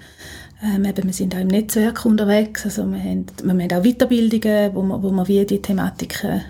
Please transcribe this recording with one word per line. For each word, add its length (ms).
Ähm, 220
eben, 180
wir 100
sind 220
auch 60
im 80
Netzwerk 560
unterwegs, 580
also 260
wir 80
haben, 280
wir 80
haben 220
auch 100
Weiterbildungen, 880
wo 80
man, 220
wo 80
man 160
wie 180
die 160
Thematiken 880